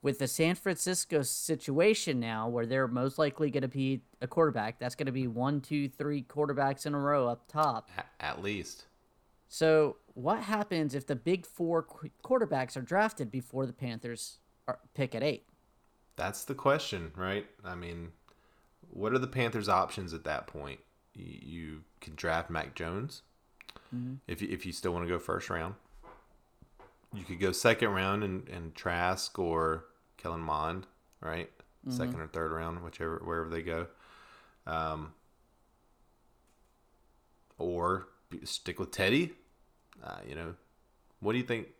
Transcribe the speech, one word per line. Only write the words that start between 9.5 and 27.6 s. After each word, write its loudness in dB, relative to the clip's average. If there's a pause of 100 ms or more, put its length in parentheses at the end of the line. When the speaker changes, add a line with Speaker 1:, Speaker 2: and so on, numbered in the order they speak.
Speaker 1:
what 0
happens 0
if -4
the 0
big 0
four 0
qu-, -12 (140)
quarterbacks 2
are -4
drafted 2
before -4
the -8
Panthers -8 (300)
are, -4 (160)
pick 0
at 0
eight? 0 (720)
Speaker 2:
That's -4
the -6
question, 2
right? -2 (180)
I -8
mean, -10 (800)
what -2
are 4
the 0
Panthers' 0
options 2
at -8
that -2
point? -10 (360)
Y-, -14
you -10 (180)
can -14
draft 0
Mac -4
Jones -6 (720)
Speaker 1:
Mm-hmm. -4 (140)
Speaker 2:
if -6
you, -4
if -4
you -6
still 0
wanna 0
go 2
first -2
round. -2 (1400)
You -10
could -6
go 4
second 6